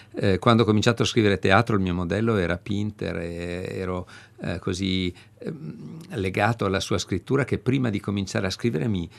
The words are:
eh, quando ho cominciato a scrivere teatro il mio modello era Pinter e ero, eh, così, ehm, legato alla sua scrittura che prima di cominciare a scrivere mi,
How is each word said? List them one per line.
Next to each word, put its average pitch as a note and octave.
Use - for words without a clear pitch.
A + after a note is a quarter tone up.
eh, F#2+
quando A#2
ho -
cominciato G#2+
a -
scrivere G#2
teatro G2+
il F#2+
mio F2+
modello F#2+
era F2+
Pinter G2+
e F2
ero, F2+
eh, F2+
così, F#2
ehm, -
legato G#2
alla F#2+
sua G#2
scrittura C3
che -
prima C3
di G2+
cominciare G2+
a -
scrivere A#2+
mi, F2+